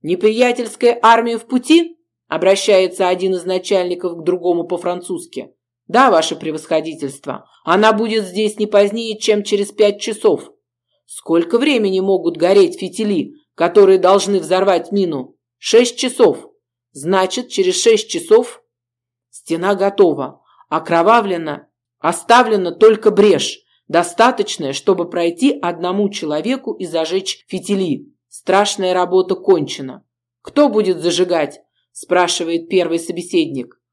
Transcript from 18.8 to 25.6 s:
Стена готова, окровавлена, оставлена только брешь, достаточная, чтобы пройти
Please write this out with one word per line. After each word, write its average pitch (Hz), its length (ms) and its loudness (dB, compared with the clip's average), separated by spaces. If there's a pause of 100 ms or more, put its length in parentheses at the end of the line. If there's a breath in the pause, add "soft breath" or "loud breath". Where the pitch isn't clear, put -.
Стена 185 460 -4
готова, 180 680 0 (280 soft breath)
окровавлена, 170 1000 0 (320)
оставлена 220 720 2
только 220 400 4
брешь, 185 480 2 (280)
достаточная, 170 840 -2
чтобы 175 360 -2
пройти 170 520 -2